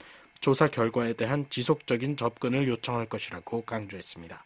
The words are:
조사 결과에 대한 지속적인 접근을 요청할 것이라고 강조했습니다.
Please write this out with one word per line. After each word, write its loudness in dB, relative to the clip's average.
조사 6
결과에 0
대한 0
지속적인 0
접근을 0
요청할 -2
것이라고 -6
강조했습니다. -10